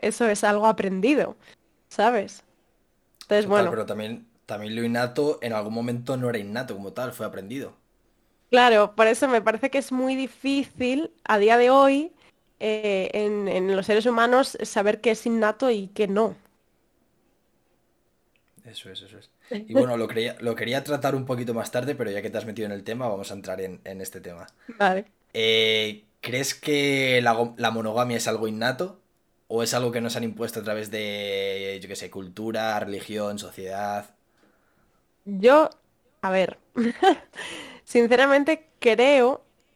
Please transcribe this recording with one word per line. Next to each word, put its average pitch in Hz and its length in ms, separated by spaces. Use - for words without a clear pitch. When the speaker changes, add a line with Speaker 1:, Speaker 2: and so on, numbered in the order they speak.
Speaker 1:
eso 220 260
es 208 160
algo 208 240
aprendido? 196 680
¿Sabes? 214 540
Entonces, 208 180
Speaker 2:
Total, 196 220
Speaker 1:
bueno. - 20
Speaker 2:
pero 110 180
también, 107 400
también 107 300
lo 117 80
innato 123 580
en 117 120
algún 107 200
momento 120 440
no 123 120
era 117 80
innato 104 380
como 98 180
tal, 120 200
fue 110 120
aprendido. 101 480
Speaker 1:
Claro, 226 460
por 220 120
eso 240 200
me 233 140
parece 220 280
que 269 80
es 269 140
muy 262 240
difícil 269 960
a 214 120
día 220 200
de 240 120
hoy, 277 440
eh, 214 540
en, 208 360
en 185 260
los 190 100
seres 214 200
humanos 247 580
saber 208 380
qué 226 100
es 220 140
innato 226 440
y 202 200
qué 208 180
no. 202 280
Speaker 2:
Eso 104 260
es, 92 100
eso 98 160
es. - 140
Speaker 1:
<laughs> 214 180
Speaker 2:
Y - 80
bueno, 123 220
lo 110 100
creía, 113 320
lo 113 160
quería 123 280
tratar 139 320
un 131 100
poquito 123 280
más 113 180
tarde, 123 240
pero 110 160
ya 101 100
que 107 80
te 110 80
has 104 80
metido 107 200
en 101 80
el 98 100
tema, 117 240
vamos 98 240
a - 20
entrar 95 280
en, 92 240
en 95 160
este 95 200
tema. 87 260
Speaker 1:
Vale. 202 440
Speaker 2:
Eh, 110 720
¿crees 131 340
que 135 680
la 117 100
go-, 117 240
la 113 140
monogamia 113 460
es 113 100
algo 110 200
innato? 127 540
¿O 113 160
es 113 100
algo 120 180
que 120 100
nos 117 160
han 117 80
impuesto 110 360
a - 20
través 107 280
de, 98 880
yo 95 80
qué 98 80
sé, 90 140
cultura, 107 680
religión, 104 600
sociedad? 98 760
Speaker 1:
Yo, 226 440
a 190 100
ver, 190 280
<laughs> - 1080
sinceramente 277 840
creo 247 640